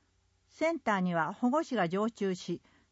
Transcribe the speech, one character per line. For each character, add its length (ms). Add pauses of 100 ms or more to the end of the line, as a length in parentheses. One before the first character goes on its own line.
(500)
セ 240
ン 60
タ 160
ー 40
に 160
は 160
保 180
護 140
士 120
が 120
常 240
駐 240
し、 260 (300)